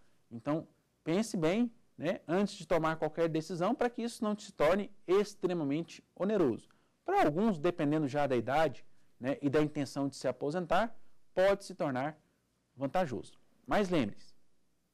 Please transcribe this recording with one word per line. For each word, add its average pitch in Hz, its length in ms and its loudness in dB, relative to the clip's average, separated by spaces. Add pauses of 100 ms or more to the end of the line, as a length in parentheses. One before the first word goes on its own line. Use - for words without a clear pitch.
(300)
Então, 143 380 -4 (360)
pense 208 320 0
bem, 196 360 2 (260)
né, 160 300 -4
antes 190 280 0
de - 120 -14
tomar 160 280 0
qualquer 160 320 0
decisão, 165 480 -2
para 240 140 -2
que 233 120 -8
isso 233 220 -6
não 208 140 0
se - 140 -16
torne 185 400 2 (160)
extremamente 175 960 0 (120)
oneroso. 180 540 2 (340)
Para 381 220 4
alguns, 175 340 2
dependendo 156 480 0
já 143 200 0
da 131 80 2
idade, 131 500 0 (340)
né, 131 220 -2
e 143 80 0
da 151 120 4
intenção 147 460 -2
de 135 80 -6
se - 120 -4
aposentar, 165 680 -2 (380)
pode 196 320 4
se 185 100 -14
tornar 143 440 -4 (560)
vantajoso. 135 640 -4 (280)
Mas 185 220 2
lembre-se, 139 440 -2 (600)